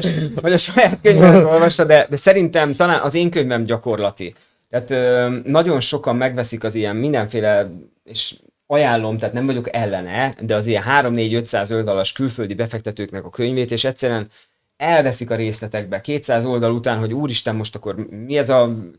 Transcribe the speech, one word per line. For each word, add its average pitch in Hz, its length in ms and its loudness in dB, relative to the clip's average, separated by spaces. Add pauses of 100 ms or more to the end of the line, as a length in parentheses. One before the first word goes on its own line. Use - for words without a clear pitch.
(380)
a, 156 40 -4
hogy 170 120 2
a 175 60 6
saját 185 440 2
könyvemet 175 420 8
olvassa, 165 400 4
de, 151 260 6
de 143 60 -2
szerintem 170 580 4
talán 175 260 2
az 139 140 -2
én 175 160 2
könyvem 127 340 0
gyakorlati. 107 680 -4 (360)
Tehát, 120 200 -4
ö, 123 540 2
nagyon 156 360 2
sokan 127 360 -2
megveszik 123 480 -4
az 110 100 -4
ilyen 107 220 -2
mindenféle, 110 760 0 (340)
és - 300 -8 (360)
ajánlom, 117 480 0
tehát 110 160 -6
nem 127 120 -2
vagyok 123 280 -4
ellene, 104 640 -4
de 110 140 -2
az 107 120 -2
ilyen 104 160 0
három-négy-ötszáz 117 920 0
oldalas 104 400 -2
külföldi 120 420 -6
befektetőknek 107 680 -8
a - 60 -18
könyvét, 127 400 -4
és 117 140 -4
egyszerűen 120 460 -4 (460)
elveszik 143 540 0
a 117 40 -2
részletekbe 107 680 -6
kétszáz 135 440 -2
oldal 120 280 0
után, 120 260 -2
hogy 110 140 -4
úristen, 120 440 -4
most 107 180 -8
akkor 101 200 -10 (160)
mi 120 280 -6
ez 127 100 0
a 120 280 2 (220)